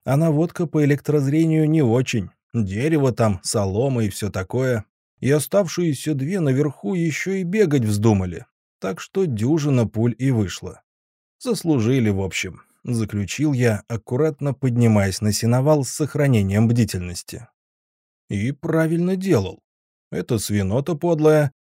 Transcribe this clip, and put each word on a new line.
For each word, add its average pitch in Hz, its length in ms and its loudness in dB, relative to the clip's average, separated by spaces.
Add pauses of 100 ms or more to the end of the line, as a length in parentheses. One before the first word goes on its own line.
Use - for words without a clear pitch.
а 131 120 0
наводка 160 520 0
по 151 160 0
электрозрению 151 840 2
не 156 140 2
очень, 117 480 0 (240)
дерево 123 560 0
там, 107 320 0
солома 113 640 -2
и 101 40 0
всё 95 220 -6
такое, 120 540 -4 (340)
и 120 100 -2
оставшиеся 156 840 0
две 147 240 -4
наверху 147 560 0
ещё 170 380 -2
и 190 100 -2
бегать 170 420 2
вздумали, 101 640 0 (340)
так 185 200 -6
что - 240 -4
дюжина 135 640 0
пуль 117 300 0
и 135 120 0
вышла. 95 520 -4 (580)
"Заслужили, 135 680 2
в 95 100 -2
общем", 92 420 -8 (220)
заключил 113 680 -2
я, 120 360 0
аккуратно 139 640 -2
поднимаясь 113 640 2
на 104 120 0
сеновал 131 520 2
с - 60 -6
сохранением 117 800 2
бдительности. 101 800 -2 (800)
И 107 240 -2
правильно 165 640 0
делал. 185 460 0 (480)
Эта 156 280 -2
свинота 104 560 -2
подлая 156 580 2 (140)